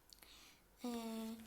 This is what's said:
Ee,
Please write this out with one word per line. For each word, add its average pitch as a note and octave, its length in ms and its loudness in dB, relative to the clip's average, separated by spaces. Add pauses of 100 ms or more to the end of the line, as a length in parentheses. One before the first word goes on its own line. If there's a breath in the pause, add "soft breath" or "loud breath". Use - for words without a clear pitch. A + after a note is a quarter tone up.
(840 loud breath)
Ee, A3+ 500 4 (120)